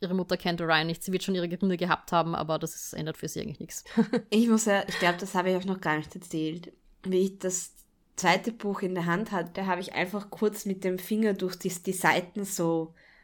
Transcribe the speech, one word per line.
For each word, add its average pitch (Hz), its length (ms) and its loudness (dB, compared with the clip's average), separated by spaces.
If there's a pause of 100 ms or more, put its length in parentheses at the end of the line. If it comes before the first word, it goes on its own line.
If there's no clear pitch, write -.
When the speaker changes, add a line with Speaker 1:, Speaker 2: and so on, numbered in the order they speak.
Speaker 1:
ihre 180 140 -2
Mutter 180 240 0
kennt 175 240 -2
Orion 160 240 4
nicht, 165 180 -4
sie 190 80 -2
wird 185 100 0
schon 196 120 0
ihre 175 160 0
Gründe 180 260 2
gehabt 175 360 0
haben, 165 220 2
aber 156 240 -2
das 160 160 -6
ist, - 200 -12
ändert 156 240 -6
für - 100 -8
sie - 140 -6
eigentlich - 180 -8
nichts. - 240 -12 (100)
Speaker 2:
<laughs> - 360 2
Ich 226 180 6
muss 220 160 6
ja, 202 240 4
ich 185 100 -4
glaub, 175 200 2
das 196 160 -8
habe 185 160 4
ich 185 60 4
auch 185 100 -2
noch 190 160 -2
gar 151 160 2
nicht 151 160 -8
erzählt. 165 580 -6 (300)
Wie 185 160 0
ich 190 200 2
das - 360 -4 (420)
zweite 185 340 4
Buch 202 300 -4
in 185 140 -2
der 175 100 -2
Hand 175 260 0
hatte, 185 360 -4
habe 185 160 0
ich 180 100 -10
einfach 196 380 -4
kurz 208 340 -2
mit 190 200 -2
dem 185 140 0
Finger 214 360 2
durch 185 220 -2
die, - 120 -4
die 180 240 -4
Seiten 180 540 0
so 165 480 -2 (300)